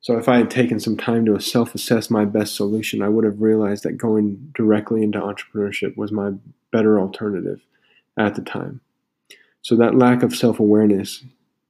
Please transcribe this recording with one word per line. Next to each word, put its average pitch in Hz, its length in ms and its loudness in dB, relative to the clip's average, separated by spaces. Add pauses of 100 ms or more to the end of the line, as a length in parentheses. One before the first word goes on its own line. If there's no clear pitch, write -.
So 117 160 -2
if 113 120 -2
I 123 100 6
had 110 120 2
taken 120 300 0
some 107 160 -2
time 117 300 0
to 104 140 4
self-assess - 680 -2
my 107 140 2
best 104 320 -2
solution, 107 460 -4
I 101 60 -2
would 110 160 2
have 104 160 -2
realized 107 440 0
that - 140 -4
going 107 560 -2
directly 107 480 0
into 104 180 -2
entrepreneurship 101 760 -6
was 104 140 -6
my 101 220 -4 (400)
better 107 280 4
alternative 95 600 -6 (560)
at 104 180 0
the 98 80 -8
time. 92 380 -10 (840)
So - 140 0
that 117 200 4
lack 123 260 4
of 120 120 0
self-awareness 107 920 2 (460)